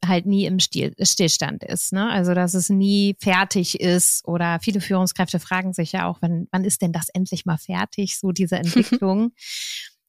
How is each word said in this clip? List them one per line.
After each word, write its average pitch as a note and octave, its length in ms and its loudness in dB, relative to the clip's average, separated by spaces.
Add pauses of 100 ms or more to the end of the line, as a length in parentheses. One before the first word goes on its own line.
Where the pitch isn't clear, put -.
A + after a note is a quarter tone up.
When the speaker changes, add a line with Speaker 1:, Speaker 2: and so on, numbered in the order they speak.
Speaker 1:
halt F3+ 220 2
nie G3 200 4
im F#3 120 0
Stil-, - 420 -2
Stillstand - 600 0
ist, - 300 -6
ne? G3+ 180 0
Also, F3+ 240 2
dass F3+ 200 2
es F3+ 160 0
nie G3+ 500 4
fertig F#3 580 2
ist - 480 2
oder E3+ 340 -2
viele G3+ 200 -2
Führungskräfte F#3 580 0
fragen F#3 340 -4
sich E3+ 200 -4
ja F3 160 -2
auch, F3 140 -4
wann, E3+ 280 -2
wann F#3 140 0
ist - 180 -2
denn F3 100 2
das E3 160 -4
endlich F#3 380 -4
mal E3 100 0
fertig, F#3+ 640 -4
so F#3+ 140 -2
diese F3+ 240 0
Speaker 2:
<laughs> - 20 -2
Speaker 1:
Entwicklung? G3+ 720 2 (800)